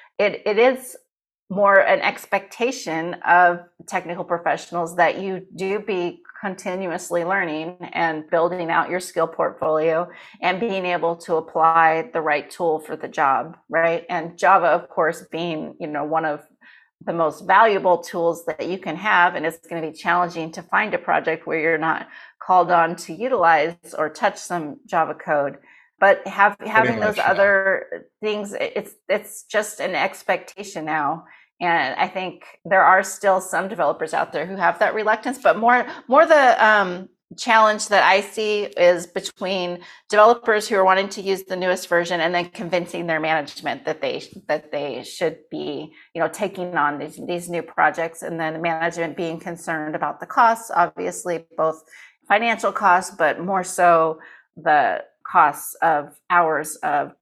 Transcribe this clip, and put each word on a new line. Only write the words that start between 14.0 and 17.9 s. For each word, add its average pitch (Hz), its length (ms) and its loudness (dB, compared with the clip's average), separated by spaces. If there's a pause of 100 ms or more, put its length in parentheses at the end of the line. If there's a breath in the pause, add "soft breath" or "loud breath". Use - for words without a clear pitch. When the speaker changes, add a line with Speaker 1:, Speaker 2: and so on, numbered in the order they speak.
Speaker 1:
And 170 260 -6
Java, 175 300 4
of 170 220 2
course, 170 420 -2
being, 160 480 -8
you - 80 -10
know, 147 180 -6
one 160 200 -2
of 147 180 -6 (640 soft breath)
the - 80 -4
most 165 340 -2
valuable 190 520 4